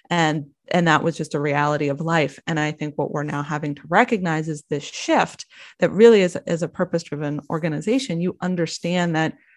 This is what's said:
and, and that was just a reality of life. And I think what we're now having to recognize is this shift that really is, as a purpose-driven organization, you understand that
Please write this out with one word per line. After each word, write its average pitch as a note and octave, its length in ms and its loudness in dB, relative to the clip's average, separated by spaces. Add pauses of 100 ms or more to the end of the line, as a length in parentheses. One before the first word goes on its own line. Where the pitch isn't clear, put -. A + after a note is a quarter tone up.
and, D#3+ 380 0 (260)
and F3 160 2
that D3+ 140 4
was D#3+ 140 -2
just - 180 -6
a D3+ 60 -2
reality D3 480 0
of C#3 120 -4
life. D#3+ 460 0
And E3 120 -2
I D3+ 140 0
think D3+ 240 -8
what - 160 -4
we're D3 120 -4
now C#3+ 180 -6
having D3 320 -6
to - 140 -14
recognize F3+ 600 0
is D3+ 220 -8
this D3 140 -4
shift - 600 -2 (360)
that F3 100 2
really A3 320 8
is, F3+ 120 0
as E3+ 280 -4
a D#3 60 -2
purpose-driven D3+ 840 -4
organization, E3 720 -2
you F3+ 180 -2
understand F3 760 -2
that D#3+ 180 0 (220)